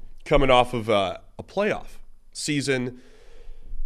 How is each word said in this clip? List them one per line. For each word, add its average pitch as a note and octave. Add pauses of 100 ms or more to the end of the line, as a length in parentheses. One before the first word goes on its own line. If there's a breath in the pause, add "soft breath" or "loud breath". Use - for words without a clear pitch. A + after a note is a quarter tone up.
(240)
Coming C#3
off B2
of, A2
uh, G2 (220)
a -
playoff - (340)
season. C3 (840 loud breath)